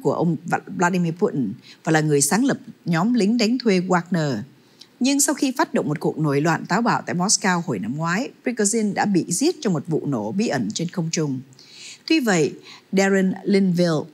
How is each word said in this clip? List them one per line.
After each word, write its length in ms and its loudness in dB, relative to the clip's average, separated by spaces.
của 100 2
ông 240 0
Vladimir 360 2
Putin 400 -2
và 80 0
là 80 4
người 200 2
sáng 240 2
lập 140 0
nhóm 300 2
lính 240 2
đánh 200 2
thuê 220 2
Wagner. 560 0
Nhưng 200 2
sau 140 0
khi 240 0
phát 160 0
động 140 0
một 120 -2
cuộc 180 -2
nổi 220 0
loạn 260 0
táo 160 0
bạo 240 0
tại 100 -4
Moscow 440 0
hồi 180 -4
năm 180 -6
ngoái, 340 -2
Prigozhin 500 0
đã 100 0
bị 240 2
giết 320 0
trong 120 0
một 140 -2
vụ 200 -2
nổ 260 -4
bí 160 -2
ẩn 260 -2
trên 140 -4
không 240 -6
trung. 280 -2
Tuy 140 2
vậy, 320 2
Darren 400 4
Linville 560 2